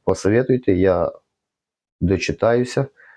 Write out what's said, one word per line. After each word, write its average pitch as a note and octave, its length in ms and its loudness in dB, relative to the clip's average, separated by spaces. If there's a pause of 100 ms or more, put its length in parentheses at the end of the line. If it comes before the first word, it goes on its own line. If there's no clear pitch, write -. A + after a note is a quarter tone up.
посоветуйте. A#2+ 680 0
Я F2+ 400 2 (880)
дочитаюся A2+ 840 0 (300)